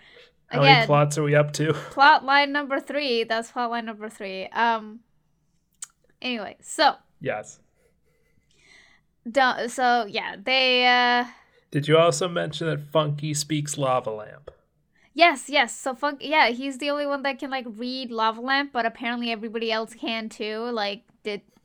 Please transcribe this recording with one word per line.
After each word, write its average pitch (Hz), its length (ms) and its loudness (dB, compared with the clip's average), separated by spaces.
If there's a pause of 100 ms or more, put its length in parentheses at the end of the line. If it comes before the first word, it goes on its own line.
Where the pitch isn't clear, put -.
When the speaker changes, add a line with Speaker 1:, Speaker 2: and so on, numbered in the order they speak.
(480)
Speaker 1:
How - 120 -2
many 269 120 8
Speaker 2:
Again, 233 140 6
Speaker 1:
plots 147 300 2
are 156 60 -2
we 147 120 0
up 147 200 2
to? 151 180 0
Speaker 2:
plot 277 500 4
line 277 300 2
number 277 280 -4
three, 269 440 -2
that's 226 260 -4
plot 240 200 -4
line 233 160 -6
number 214 240 -12
three. 190 380 -10
Um, 226 520 -2 (1200)
anyway, 240 400 -8
so. - 360 2 (240)
Speaker 1:
Yes. 110 400 -8 (1700)
Speaker 2:
Don't, 240 400 2
so, 240 360 2
yeah, 190 360 -6
they, 254 440 4
uh, 247 380 4 (460)
Speaker 1:
Did 147 180 -2
you 156 100 8
also 170 300 4
mention 170 400 -4
that 147 120 -2
Funky 151 540 -2
speaks 147 420 -4
lava 127 340 0
lamp? 107 400 -12 (600)
Speaker 2:
Yes, 311 380 2
yes. 269 260 0
So 262 200 -6
Funk-, 285 280 -4
yeah, 285 260 4
he's 254 280 -6
the 285 120 -4
only 294 160 -2
one 285 180 -4
that 269 160 -4
can, 277 100 -8
like, 254 180 -6
read 247 440 -10
lava 220 280 -2
lamp, 277 320 -2
but 233 140 -2
apparently 233 460 -6
everybody 226 400 -6
else 220 200 -4
can 226 360 -8
too. 214 420 -8
Like, 202 320 -4 (220)
did, 202 180 -8 (220)